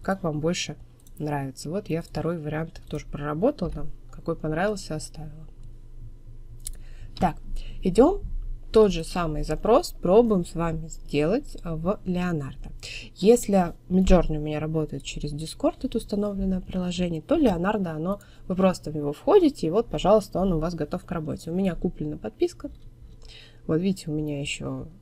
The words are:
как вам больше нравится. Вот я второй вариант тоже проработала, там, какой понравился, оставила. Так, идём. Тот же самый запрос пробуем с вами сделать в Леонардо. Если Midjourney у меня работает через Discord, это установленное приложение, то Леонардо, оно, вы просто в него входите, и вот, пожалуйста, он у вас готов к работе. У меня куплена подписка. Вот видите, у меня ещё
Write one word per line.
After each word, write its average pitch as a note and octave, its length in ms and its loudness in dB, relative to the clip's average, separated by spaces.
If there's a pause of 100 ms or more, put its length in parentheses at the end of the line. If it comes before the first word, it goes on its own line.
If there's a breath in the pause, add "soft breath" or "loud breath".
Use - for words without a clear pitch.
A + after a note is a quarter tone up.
как F#3+ 220 -4
вам D3+ 160 -2
больше D#3 380 -2 (420)
нравится. C#3+ 500 -4
Вот G3+ 200 -6
я E3 120 -2
второй D#3+ 380 -4
вариант D#3 480 -6
тоже D3+ 180 -8
проработала, D#3 640 -2
там, D3+ 220 -4 (180)
какой - 260 -6
понравился, E3+ 600 -2
оставила. D3+ 520 -12 (1700 soft breath)
Так, E3+ 160 4 (480 loud breath)
идём. C4+ 380 6 (500)
Тот G#3 220 8
же E3 100 -2
самый D#3 400 -2
запрос F#3+ 580 2
пробуем G3+ 440 6
с - 100 -14
вами D#3+ 320 -4
сделать E3+ 760 -2
в E3 440 -4
Леонардо. E3+ 640 -4 (460 loud breath)
Если G3 560 6 (160)
Midjourney F3+ 480 6
у - 20 -2
меня D3+ 220 -4
работает D#3 420 -2
через D3 300 -8
Discord, D#3 500 -2
это B3 140 -2
установленное G3 640 -2
приложение, F3+ 600 -2
то C#4 140 2
Леонардо, G3 560 2
оно, E3+ 300 -4 (260 soft breath)
вы F#3 80 -2
просто F3+ 360 4
в D#3 40 -8
него D3 160 -2
входите, D4 560 4
и D#3 40 0
вот, A3+ 160 2
пожалуйста, G3 520 4
он F#3+ 140 2
у D#3+ 60 2
вас E3+ 140 -2
готов E3 300 -6
к - 80 -12
работе. D#3 400 -6
У - 20 -4
меня F#3 220 0
куплена D3+ 400 -4
подписка. - 560 -6 (960 loud breath)
Вот D#3+ 140 2
видите, F#3 280 -2
у D3 40 -2
меня D3+ 260 -4
ещё C3+ 480 -8 (140)